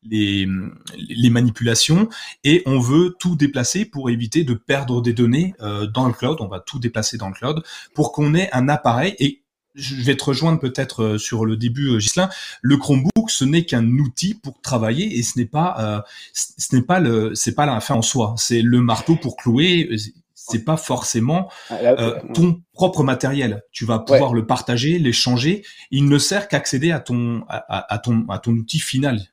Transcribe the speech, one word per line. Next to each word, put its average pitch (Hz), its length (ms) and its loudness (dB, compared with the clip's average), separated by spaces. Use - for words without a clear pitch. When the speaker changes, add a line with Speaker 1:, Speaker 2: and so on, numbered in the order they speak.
Speaker 1:
les, 101 440 0
les - 320 2
manipulations, 120 800 2
et 160 220 4
on 135 140 0
veut 160 400 2
tout 175 160 -2
déplacer 143 500 0
pour 135 240 -6
éviter 120 340 0
de 123 120 0
perdre 127 480 -2
des 120 100 0
données, 127 480 2
euh, 104 240 -6
dans 123 220 0
le 117 60 0
cloud. 147 280 -4
On 101 60 -8
va 92 120 -10
tout - 200 -12
déplacer 117 380 -4
dans 107 100 -8
le 95 80 -10
cloud 151 280 -6
pour 151 180 0
qu'on 151 220 2
ait 185 200 2
un 127 140 2
appareil. 147 520 0
Et - 240 -2
je 135 280 -8
vais 135 140 2
te - 60 -8
rejoindre 156 360 2
peut-être, 127 440 -4
euh, 107 160 0
sur 110 260 -2
le 110 120 0
début, 120 320 -2
euh, 117 100 2
Ghislain. 180 300 0
Le 143 140 4
Chromebook, 147 520 2
ce - 160 0
n'est 165 200 4
qu'un 117 220 2
outil 147 340 -2
pour - 280 -14
travailler 127 540 -2
et 117 60 0
ce - 160 -4
n'est 123 80 0
pas, 165 340 -2
euh, 107 220 -2
ce, - 240 -8
ce - 180 -2
n'est 123 60 6
pas 180 180 2
le, 110 360 2
c'est - 180 -2
pas 147 140 2
la 123 140 0
fin - 120 -4
en 113 80 2
soi. 113 360 0
C'est 117 260 2
le 120 180 4
marteau 120 340 2
pour 135 220 -6
clouer. 160 500 2
C'est - 220 -4
pas 160 100 0
forcément, 156 720 -2
Speaker 2:
Ah, 117 140 -6
là, 123 160 6
Speaker 1:
euh, 117 160 -2
Speaker 2:
ouais. - 180 -12
Speaker 1:
ton 170 280 4
propre 185 300 2
matériel. 131 580 0
Tu - 140 -8
vas 113 140 0
pouvoir 131 320 4
Speaker 2:
Ouais. 117 60 2
Speaker 1:
le 113 100 0
partager, 127 500 0
l'échanger. 131 680 2
Il 139 180 4
ne 143 80 6
sert - 300 0
qu'à 139 100 -2
accéder 139 340 0
à 180 80 0
ton, 117 480 -4
à, 110 100 -10
à, - 360 -6
à 104 60 -2
ton, 113 280 0
à 95 120 -6
ton 117 140 -2
outil 117 260 -2
final. 131 420 -2